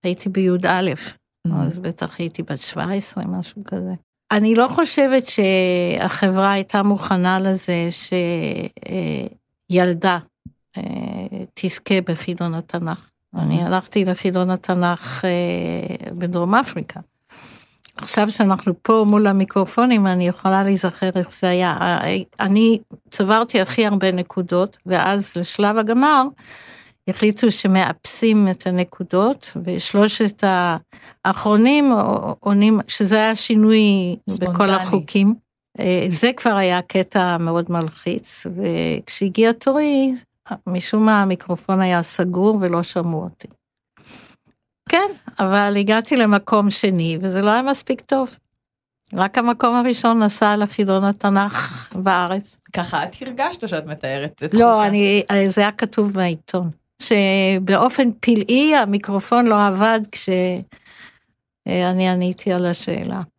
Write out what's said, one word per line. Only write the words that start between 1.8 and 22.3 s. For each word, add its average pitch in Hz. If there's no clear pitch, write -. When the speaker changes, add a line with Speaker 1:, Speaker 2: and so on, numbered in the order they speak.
Speaker 1:
הייתי 165
בת 147
שבע 160
עשרה, 196
משהו 180
כזה. 185
אני 214
לא 240
חושבת 269
שהחברה 190
הייתה 196
מוכנה 190
לזה 185
ש-, -
אה, 156
ילדה, 180
אה, -
תזכה -
בחידון 170
התנ"ך. 165
Speaker 2:
Mhm. 170
Speaker 1:
אני 160
הלכתי 185
לחידון 180
התנ"ך, 180
אה, 185
בדרום 175
אפריקה. -
עכשיו -
שאנחנו 190
פה 226
מול 208
המיקרופונים, 196
אני 180
יכולה 190
להיזכר 190
איך 180
זה -
היה. 180
אה, 175